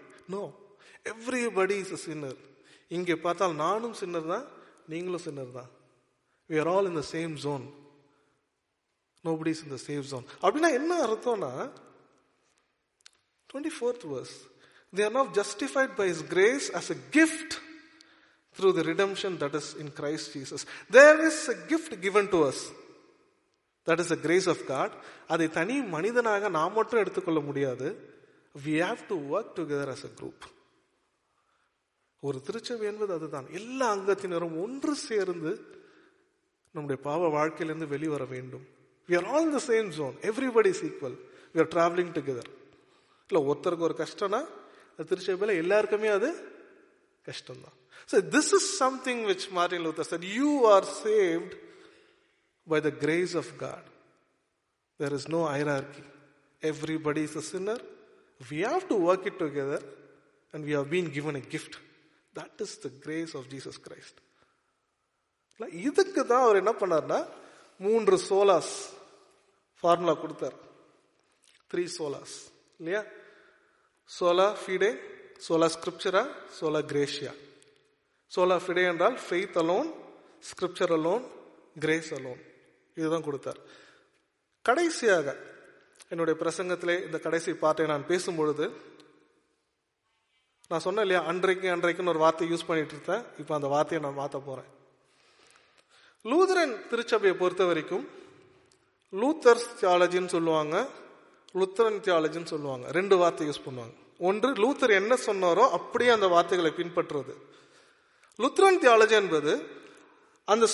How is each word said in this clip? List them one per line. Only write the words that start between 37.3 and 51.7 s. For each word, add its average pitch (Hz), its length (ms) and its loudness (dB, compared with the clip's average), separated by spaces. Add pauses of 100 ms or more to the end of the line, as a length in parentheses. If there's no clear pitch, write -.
வெளிவர 143 380 -4
வேண்டும். 127 520 -14 (300)
We 175 40 -4
are 175 140 2
all 269 160 2
in 330 100 2
the 269 160 0
same 214 340 0
zone. 131 200 -4
Everybody 220 520 2
is 151 180 -6
equal. 131 260 -10 (360)
We 160 80 4
are 156 80 2
traveling 170 440 2
together. 139 300 -6 (840)
இல்ல, 143 260 2
ஒருத்தருக்கு 165 240 -2
ஒரு 165 200 0
கஷ்டம்னா, 202 480 -4 (520)
அந்த 160 180 -4
திருச்சபையில 190 400 0
எல்லாருக்குமே 208 520 2
அது 214 460 -2 (720)
கஷ்டம்தான். - 520 -16 (280)
So, 226 160 4
this 220 340 2
is - 320 2
something 247 380 -4
which 190 300 -2
Martin 175 300 0
Luther 160 240 -4
said, 170 140 -6 (200)
"You 285 220 4
are 196 180 10 (200)
saved 190 480 2 (1200)